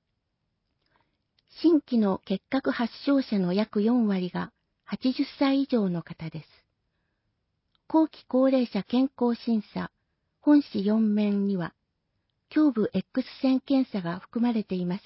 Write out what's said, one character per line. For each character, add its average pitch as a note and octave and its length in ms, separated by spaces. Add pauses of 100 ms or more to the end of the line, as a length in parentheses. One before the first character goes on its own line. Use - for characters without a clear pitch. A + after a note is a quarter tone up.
(1600)
新 D#4 260
規 A#3+ 120
の G3 260
結 - 240
核 C4+ 220
発 A#3+ 220 (120)
症 C#4 160
者 A3 180
の F3 140
約 G#3 300
四 A#3 240
割 F#3 240
が F3+ 220 (320)
八 B3+ 280
十 C#4+ 120 (140)
歳 C#4 240
以 C4+ 40
上 G#3 240
の E3+ 120
方 - 280
で D3+ 120
す。 - 60 (1400)
後 D#4+ 220
期 - 180
高 C4 220
齢 C4 180
者 G3 160
健 C4 320
康 A#3+ 200
診 A3+ 280 (120)
査、 F3+ 160 (500)
本 D4 220
誌 G3 220
四 G#3+ 300
面 G3+ 320
に G3 100
は、 E3+ 180 (800)
胸 D4+ 180
部 G#3+ 220
X A3 340 (140)
線 C4 180
検 C4 320
査 G3+ 80
が F3 180
含 - 260
ま A#3+ 80
れ A3 120
て - 100
い F3+ 120
ま F3+ 200